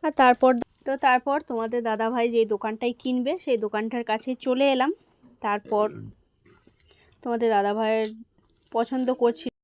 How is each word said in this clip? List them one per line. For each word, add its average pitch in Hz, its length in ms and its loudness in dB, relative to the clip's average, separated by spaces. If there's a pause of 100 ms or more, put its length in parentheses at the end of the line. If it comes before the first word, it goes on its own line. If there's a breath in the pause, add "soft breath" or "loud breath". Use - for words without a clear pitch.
আর 311 160 0
তারপর, 254 320 6 (340)
তো 269 60 -4 (140)
তারপর 262 300 2 (140)
তোমাদের 226 300 -4 (100)
দাদা 220 240 -2
ভাই 240 200 0
যেই 226 200 4
দোকানটাই 220 380 -4 (100)
কিনবে, 254 300 -2 (120)
সেই 247 200 0
দোকানটার 220 460 -4
কাছে 220 200 -4 (160)
চলে 262 280 2
এলাম। 262 160 0 (540)
তারপর 208 420 0 (1400 soft breath)
তোমাদের 233 340 -2
দাদা 202 220 2
ভাইয়ের 220 300 0 (640)
পছন্দ 247 360 -2 (140)
করছিল। 233 280 0 (140)